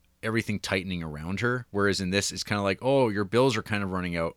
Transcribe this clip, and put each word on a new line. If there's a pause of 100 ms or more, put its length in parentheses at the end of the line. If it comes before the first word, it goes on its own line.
(220)
everything
tightening
around
her.
Whereas
in
this,
it's
kinda
like,
"Oh,
your
bills
are
kind
of
running
out